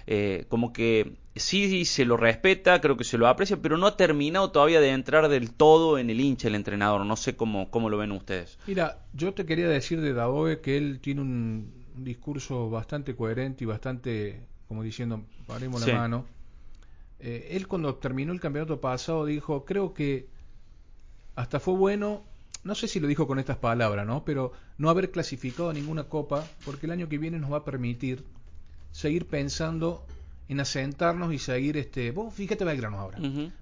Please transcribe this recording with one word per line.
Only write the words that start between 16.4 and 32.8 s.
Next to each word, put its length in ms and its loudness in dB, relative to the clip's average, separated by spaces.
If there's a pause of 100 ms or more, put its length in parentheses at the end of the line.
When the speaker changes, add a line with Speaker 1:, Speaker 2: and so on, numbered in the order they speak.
Speaker 2:
Eh, 320 -10
él 160 -4
cuando 300 -2
terminó 360 -4
el 80 -6
campeonato 400 -4
pasado 460 -2
dijo, 380 -4
creo 280 -2
que 360 -2 (1080)
hasta 240 -4
fue 160 0
bueno, 480 0 (400)
no 140 -6
sé 100 -4
si 140 -2
lo 80 0
dijo 180 2
con 140 -2
estas 160 -4
palabras, 500 0
¿no? 180 -4
Pero 280 -2 (260)
no 100 2
haber 220 4
clasificado 600 -4
a 40 -4
ninguna 300 -6
copa, 420 -4 (180)
porque 220 -8
el 60 -4
año 160 -4
que 100 -4
viene 220 -4
nos 120 -4
va 60 0
a 60 -12
permitir 580 -4 (720)
seguir 340 -2
pensando 800 -4 (400)
en 140 -4
asentarnos 720 -2
y 60 -2
seguir, 400 -2
este, 320 -4
vos 240 -6
fíjate 320 -4
Belgrano 340 -4